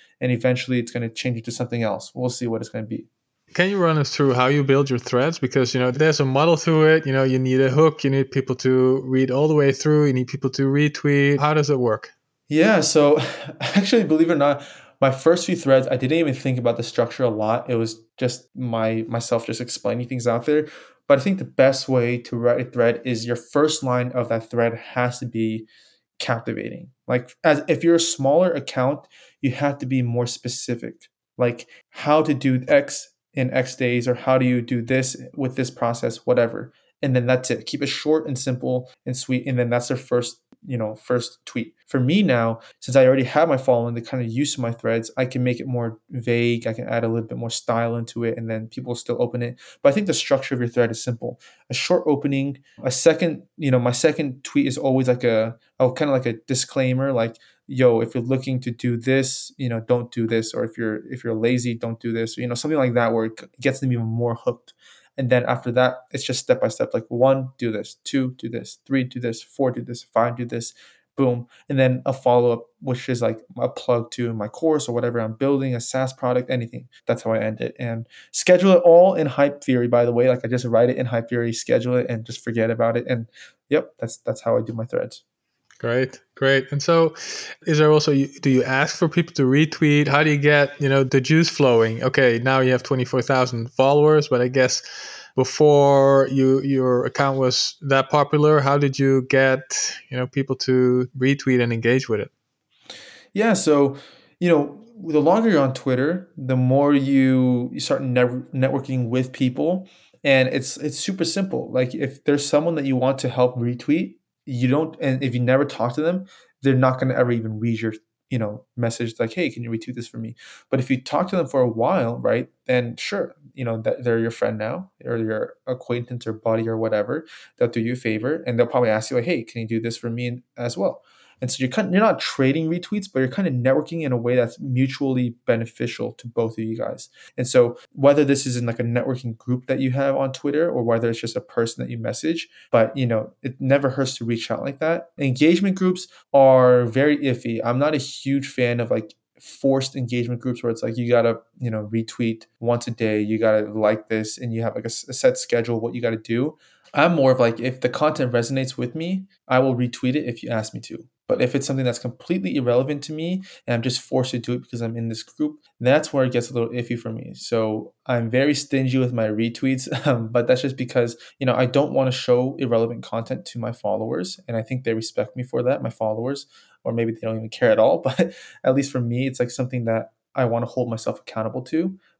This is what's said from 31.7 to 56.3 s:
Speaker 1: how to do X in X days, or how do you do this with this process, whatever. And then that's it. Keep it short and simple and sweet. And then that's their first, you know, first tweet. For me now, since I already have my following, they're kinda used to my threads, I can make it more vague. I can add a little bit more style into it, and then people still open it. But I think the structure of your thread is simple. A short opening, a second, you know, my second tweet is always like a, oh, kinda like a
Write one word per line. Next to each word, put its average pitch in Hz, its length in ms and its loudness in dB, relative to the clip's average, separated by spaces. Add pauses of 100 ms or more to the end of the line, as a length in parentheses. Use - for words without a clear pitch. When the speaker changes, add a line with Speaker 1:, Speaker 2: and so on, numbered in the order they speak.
Speaker 1:
how 151 320 2
to 151 120 0
do 127 320 0
X 143 460 0 (240)
in 131 160 -2
X 131 240 -2
days, 123 320 0
or 123 60 2
how 131 240 2
do 127 80 2
you 123 160 2
do 120 180 -4
this 127 340 -2 (220)
with 127 200 -4
this 131 140 -2
process, 120 540 -6
whatever. 101 480 0 (340)
And 131 80 2
then 123 120 0
that's 127 260 0
it. 113 140 -6
Keep 143 180 -6
it - 20 -2
short 156 400 0
and 135 100 -6
simple 127 540 -4 (160)
and 127 100 -4
sweet. 127 300 -4
And 131 100 -2
then 120 140 0
that's 120 160 0
their 131 100 -2
first, 123 440 -4 (260)
you 127 100 -6
know, 110 200 -4
first - 500 -4
tweet. - 260 -8 (140)
For 135 140 0
me 160 240 2
now, 117 340 2 (220)
since 123 160 0
I 131 100 8
already 131 160 6
have 147 260 2
my 143 80 2
following, 120 380 0
they're 117 80 -8
kinda 127 220 -6
used 123 320 -4
to - 40 -6
my 117 120 -2
threads, 113 440 -4
I 131 100 0
can 127 180 -2
make 123 160 -2
it - 80 -8
more 117 320 -4 (100)
vague. 120 560 0
I 113 60 -2
can - 160 -10
add 117 160 -2
a 117 40 0
little 113 200 -4
bit 123 100 -10
more 117 100 -8
style 117 460 -2
into 117 300 -6
it, 113 120 -2
and 113 140 -8
then 110 160 -6
people 123 300 -10
still 120 260 -4
open 123 180 -4
it. 120 200 -8 (220)
But 143 80 6
I - 20 4
think 202 160 -2
the 151 60 2
structure 135 420 -2
of 120 40 -2
your 123 80 -2
thread 120 220 0
is 113 100 -8
simple. 120 400 -8 (300)
A 131 40 -6
short - 320 0
opening, 139 520 -2 (240)
a 131 80 -2
second, 156 540 2 (120)
you 147 140 -2
know, 127 80 6
my 120 140 0
second 143 500 0
tweet - 240 0
is 123 100 -4
always 131 300 0
like 123 160 2
a, 113 340 0 (220)
oh, 127 140 2
kinda 143 200 -2
like 127 140 0
a 120 60 -2